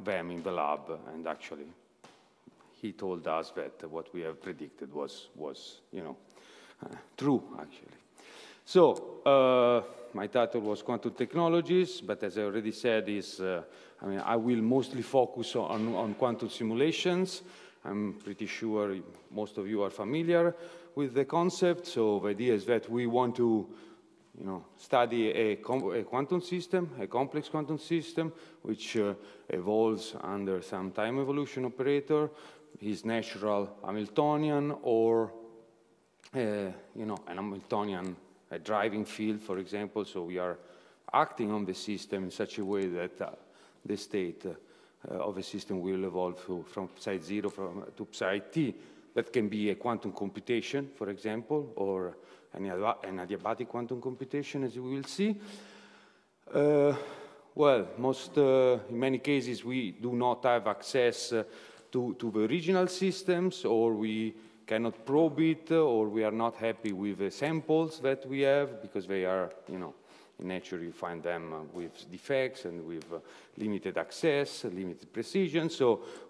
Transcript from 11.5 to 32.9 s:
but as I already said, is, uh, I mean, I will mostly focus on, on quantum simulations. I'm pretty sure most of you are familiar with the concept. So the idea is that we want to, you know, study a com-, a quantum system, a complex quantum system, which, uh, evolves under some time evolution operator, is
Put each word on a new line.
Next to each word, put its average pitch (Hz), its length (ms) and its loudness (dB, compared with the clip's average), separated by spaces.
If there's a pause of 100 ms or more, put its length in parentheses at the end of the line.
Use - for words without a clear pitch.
but - 220 -4
as 92 120 -4
I 107 60 0
already 104 300 -2
said, 110 360 2
is, 101 320 -4
uh, 92 220 -2 (400)
I - 40 -8
mean, 98 160 -2
I 117 140 2
will 117 240 2
mostly 123 420 2
focus 123 540 0
on, 110 380 -2
on 104 200 0
quantum 120 360 0
simulations. 165 920 0 (420)
I'm 101 300 -2
pretty 101 320 -10
sure 104 500 -2 (340)
most 104 260 -6
of 98 100 -4
you 104 160 0
are 95 80 0
familiar 165 640 2 (400)
with 139 200 -2
the 139 100 4
concept. 175 640 2
So 107 340 4
the 98 80 0
idea 110 260 4
is 95 120 0
that 113 240 2
we 120 160 0
want 120 300 2
to, 113 300 4 (720)
you 95 80 -10
know, 92 180 -6 (120)
study 120 540 4
a 107 260 2
com-, 104 360 0
a 110 120 0
quantum 143 360 0
system, 180 500 0 (100)
a 98 60 -2
complex 139 420 0
quantum 151 300 -2
system, 160 540 -2 (300)
which, - 340 -4
uh, 101 180 2 (340)
evolves 107 720 2
under 95 400 -2
some 95 280 -6
time 113 280 -2
evolution 139 460 -2
operator, 143 680 2 (500)
is 104 240 -4